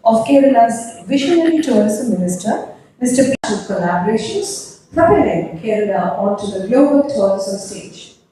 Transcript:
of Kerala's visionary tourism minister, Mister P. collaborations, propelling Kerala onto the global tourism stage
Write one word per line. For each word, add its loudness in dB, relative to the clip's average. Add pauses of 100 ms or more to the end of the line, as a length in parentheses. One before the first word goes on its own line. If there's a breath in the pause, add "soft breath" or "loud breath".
of 4
Kerala's 2
visionary 2
tourism 0
minister, -4 (320 loud breath)
Mister 2
P. 0 (320)
collaborations, -4 (140)
propelling 2
Kerala -2
onto -4
the -8
global 4
tourism -2
stage -16 (180)